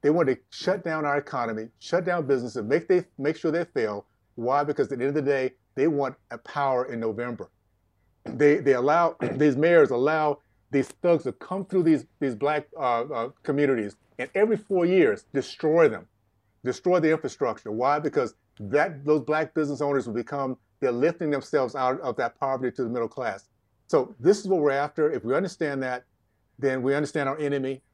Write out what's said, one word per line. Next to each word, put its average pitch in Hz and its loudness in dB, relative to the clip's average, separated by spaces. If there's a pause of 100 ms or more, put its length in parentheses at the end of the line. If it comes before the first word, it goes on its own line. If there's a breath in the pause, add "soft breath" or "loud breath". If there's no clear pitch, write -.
They 143 4
want 160 2
to 127 0 (120)
shut 185 -4
down 160 -4
our 143 0
economy, 117 -6 (120)
shut 175 -2
down 175 -2
businesses, 123 -2
make 147 0
they, 180 2 (140)
make 147 -2
sure 165 -2
they 165 -2
fail. 104 -4 (300)
Why? 127 0
Because 143 -2
at 127 -8
the 120 -4
end 143 -2
of 147 -2
the 135 0
day, 131 0 (220)
they 143 2
want 139 -2 (160)
a 117 -12
power 135 -2
in 117 -6
November. 113 -6 (720)
They, 147 4
they 139 4
allow, 156 2
<clears throat> - -4
these 143 4
mayors 156 6
allow 147 0 (320)
these 135 0 (140)
thugs 170 2
to 127 -4
come 190 -8
through 190 0
these, 151 4 (160)
these 135 0
black, 147 -2
uh, 123 0
uh, 127 -4 (140)
communities, 135 0 (220)
and 120 -6
every 214 2
four 180 0
years, 165 4 (100)
destroy 156 2
them, 107 -4 (580)
destroy 175 0
the 156 2
infrastructure. 127 -4
Why? 131 0
Because 143 -2 (260)
that, 139 -2
those 151 2
black 151 -2
business 143 -2
owners 143 0
will 110 -8
become, 131 -4 (240)
they're 127 0
lifting 156 0
themselves 135 -2
out 131 -2
of 131 -4
that 120 -4
poverty 131 -4
to 135 -4
the 117 -2
middle 117 -4
class. 110 -8 (400)
So 131 0
this 190 4
is 190 -10
what 180 2
we're 147 4
after. 147 0
If 120 -6
we 120 0
understand 156 -2
that, 127 -6 (540)
then 131 0
we 135 2
understand 143 -2
our 147 -4
enemy. 135 -4 (120)